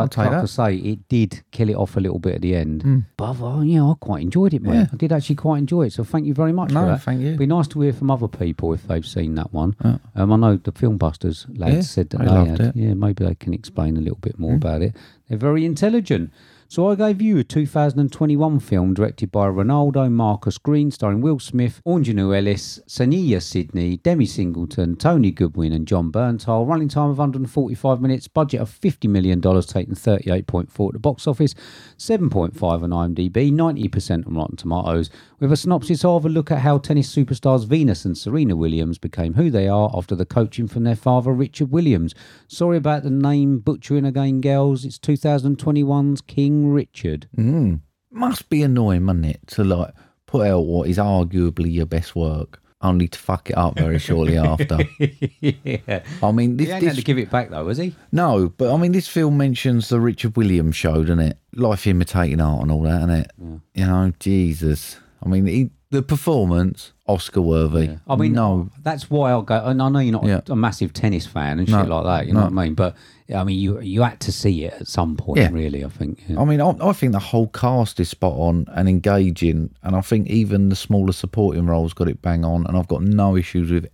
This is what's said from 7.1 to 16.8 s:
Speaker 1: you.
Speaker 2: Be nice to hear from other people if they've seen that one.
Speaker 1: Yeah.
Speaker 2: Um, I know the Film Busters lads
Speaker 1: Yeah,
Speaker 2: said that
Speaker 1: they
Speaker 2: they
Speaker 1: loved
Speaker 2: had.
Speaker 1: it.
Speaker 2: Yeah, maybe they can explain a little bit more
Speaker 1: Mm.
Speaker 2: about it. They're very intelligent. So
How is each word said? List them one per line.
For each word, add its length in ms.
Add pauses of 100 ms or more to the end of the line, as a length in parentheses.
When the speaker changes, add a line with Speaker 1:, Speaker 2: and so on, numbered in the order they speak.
Speaker 1:
you. 160
Speaker 2:
Be 100
nice 220
to 120
hear 120
from 180
other 180
people 440
if 140
they've 200
seen 280
that 180
one. 220 (100)
Speaker 1:
Yeah. 140 (160)
Speaker 2:
Um, 180
I 40
know 200
the 160
Film 240
Busters 580
lads 200
Speaker 1:
Yeah, 80
Speaker 2:
said 280
that 80
Speaker 1:
they 80
Speaker 2:
they 40
Speaker 1:
loved 200
Speaker 2:
had. 100
Speaker 1:
it. 160
Speaker 2:
Yeah, 180
maybe 300
they 100
can 180
explain 440
a 40
little 200
bit 180
more 140
Speaker 1:
Mm. 40
Speaker 2:
about 260
it. 120 (340)
They're 100
very 260
intelligent. 640 (380)
So 200